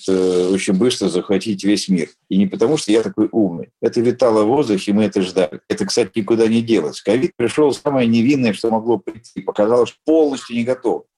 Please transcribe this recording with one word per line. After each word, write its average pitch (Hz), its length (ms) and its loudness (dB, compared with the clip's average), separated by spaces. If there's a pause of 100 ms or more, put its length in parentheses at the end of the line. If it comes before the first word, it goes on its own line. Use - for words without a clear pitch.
э, 92 460 2
очень 98 200 -2
быстро 101 340 0
захватить 95 560 -2
весь 101 260 0
мир. 85 200 0 (200)
И 95 80 0
не 98 100 2
потому, 113 300 0
что - 140 -4
я 110 100 4
такой 107 300 -2
умный. 95 380 -2 (120)
Это 117 200 0
витало 117 420 2
в 104 40 2
воздухе, 113 460 0
мы 107 120 2
это 98 160 0
ждали. 90 480 -2
Это, 101 160 -4
кстати, 110 300 -2
никуда 113 320 2
не 117 140 2
делось. 104 400 -2
Ковид 117 340 0
пришел 123 380 0
самое 131 340 -2
невинное, 117 460 2
что 113 160 -4
могло 110 300 0
прийти. - 420 -14
Показалось, 110 480 0
что - 160 -20
полностью 147 520 0
не 117 80 -2
готов. 120 400 -4 (120)